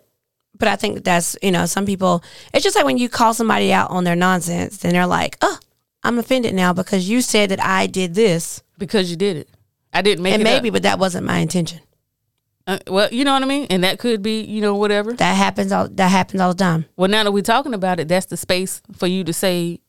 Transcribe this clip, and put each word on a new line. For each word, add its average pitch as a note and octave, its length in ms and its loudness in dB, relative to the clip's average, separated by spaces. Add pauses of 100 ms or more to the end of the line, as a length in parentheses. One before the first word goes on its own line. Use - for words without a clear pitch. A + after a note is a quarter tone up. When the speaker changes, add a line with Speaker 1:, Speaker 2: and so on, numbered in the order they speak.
(580)
Speaker 1:
But A3 100 2
I G3+ 80 0
think - 260 -4
that's, F3 400 0
you G3 80 2
know, F3 160 2
some G3 200 -2
people, F#3 360 0 (320)
it's D4 80 2
just G4 140 2
like D#4 80 4
when C4 120 2
you B3 120 0
call A3+ 260 2
somebody G#3 380 0
out F#3 180 2
on F3+ 140 -2
their F3 100 2
nonsense, F3+ 640 0
then F3 140 -2
they're F3+ 160 2
like, F3 340 -2
"Oh, F4 160 0 (460)
I'm A#3 160 0
offended A#3 340 0
now F3+ 180 2
because F#3 360 -2
you A#3+ 120 2
said G#3 300 2
that G3 120 -2
I F#3+ 260 0
did F#3 260 -4
this." F3+ 480 0 (160)
Speaker 2:
Because F#3 320 -2
you E3+ 60 -8
did F#3+ 200 -2
it. - 120 -12 (440)
I F3+ 100 0
didn't F#3 200 2
make F#3+ 120 2
Speaker 1:
And G#3+ 80 2
Speaker 2:
it - 20 2
Speaker 1:
maybe, A#3+ 240 2
Speaker 2:
up. F#3+ 60 -2
Speaker 1:
but F#3+ 100 -2
that G3 160 0
wasn't F#3+ 260 -2
my F3+ 120 0
intention. E3+ 420 -2 (840)
Speaker 2:
Uh, F#3 200 -4
well, G3 260 2
you B3 120 0
know C#4 100 2
what C4+ 80 2
I C4 40 -2
mean? C#4 240 -2
And F3+ 140 0
that F#3+ 140 0
could A3+ 240 -2
be, A3 200 -2
you G#3+ 180 -6
know, G#3 160 2
whatever. G#3 380 0
Speaker 1:
That F#3 220 2
happens G3 360 0
all, G3 160 0
that F#3+ 220 2
happens F#3+ 300 2
all F3+ 140 2
the F3+ 80 -6
time. E3 240 0 (100)
Speaker 2:
Well, F#3 140 2
now G#3+ 140 2
that G3+ 80 0
we're G3+ 100 0
talking B3 320 0
about F#3 260 -2
it, D3 80 -4
that's F#3 180 0
the E3+ 100 -10
space F#3 440 -4 (160)
for F#3+ 120 -2
you F#3 160 -2
to E3 80 -2
say F3 560 -2